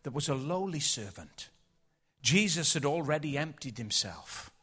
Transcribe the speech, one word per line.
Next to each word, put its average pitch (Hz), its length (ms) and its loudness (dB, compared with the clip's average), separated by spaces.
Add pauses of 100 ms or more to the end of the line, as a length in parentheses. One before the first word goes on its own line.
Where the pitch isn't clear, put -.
that 127 120 -8
was 147 140 -2
a 147 60 2
lowly 165 460 -2
servant. - 680 -4 (720)
Jesus 170 500 4
had 143 120 2
already 151 520 2
emptied 143 400 -6
himself - 720 -4 (140)